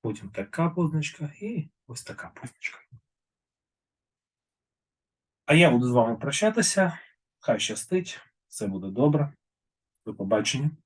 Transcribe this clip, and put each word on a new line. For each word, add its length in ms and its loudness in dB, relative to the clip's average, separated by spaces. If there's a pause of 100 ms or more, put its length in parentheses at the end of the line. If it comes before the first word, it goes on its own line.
потім 280 -8
така 400 -4
позначка 720 -4
і 280 -8 (180)
ось 160 -14
така 260 -14
позначка. 500 -14 (2750)
А 80 4
я 180 8
буду 160 4
з 40 0
вами 240 4
прощатися. 840 0 (400)
Хай 200 0
щастить, 600 -4 (280)
все 200 -8
буде 200 -6
добре. 460 2 (720)
До 100 -10
побачення. 560 0 (140)